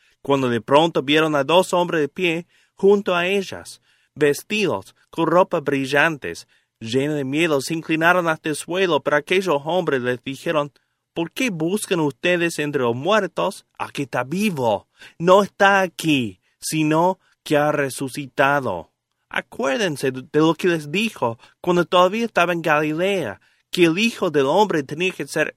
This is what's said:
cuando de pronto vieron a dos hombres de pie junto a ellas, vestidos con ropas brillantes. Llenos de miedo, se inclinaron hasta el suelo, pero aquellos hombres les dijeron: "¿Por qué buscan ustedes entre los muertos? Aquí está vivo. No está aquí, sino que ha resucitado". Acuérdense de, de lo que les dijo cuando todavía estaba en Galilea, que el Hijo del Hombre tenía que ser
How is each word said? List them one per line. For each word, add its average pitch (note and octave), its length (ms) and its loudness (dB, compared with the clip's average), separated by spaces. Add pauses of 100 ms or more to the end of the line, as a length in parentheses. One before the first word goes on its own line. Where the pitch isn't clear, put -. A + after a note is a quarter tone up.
(220)
cuando C3+ 260 0
de A#2 140 0
pronto D#3+ 400 4
vieron D3+ 340 2
a C3+ 80 0
dos F3+ 300 2
hombres F3 260 0
de C#3+ 80 0
pie E3+ 380 -4 (280)
junto G3+ 400 2
a F3 120 -2
ellas, F#3 560 -6 (320)
vestidos D3 800 -2 (160)
con E3 160 -2
ropas E3+ 360 2
brillantes. C#3 840 -2 (320)
Llenos C3+ 360 -2
de C#3+ 80 -4
miedo, D3 360 0
se E3 140 -6
inclinaron E3 540 -2
hasta D#3 200 -4
el D3 80 -4
suelo, F3 460 -2
pero D3 140 0
aquellos F3 480 0
hombres D#3 380 -2
les B2 200 -4
dijeron: D3 500 -4 (400)
"¿Por E3 200 -6
qué B3+ 180 -2
buscan F3 480 -2
ustedes E3+ 640 0
entre C#3+ 220 -2
los A#2+ 120 2
muertos? F3+ 720 -2 (100)
Aquí - 260 -8
está B2+ 200 -4
vivo. C3+ 640 -2 (320)
No F#3 240 6
está G3 380 2
aquí, D3 600 -2 (200)
sino D#3 580 0 (240)
que D3+ 140 0
ha D3 160 2
resucitado". C3+ 1200 -2 (360)
Acuérdense G3 840 -2
de, B2+ 100 -10
de - 160 -4
lo D#3+ 160 4
que F#3 140 -2
les D#3 240 -2
dijo E3 460 -4 (220)
cuando F3 240 0
todavía F#3 420 2
estaba F3 260 0
en E3+ 100 -4
Galilea, D#3 800 0 (300)
que F3+ 140 2
el E3 140 4
Hijo A3 320 -2
del C#3+ 160 2
Hombre F3 360 2
tenía D#3+ 280 -6
que E3 160 -10
ser - 300 -4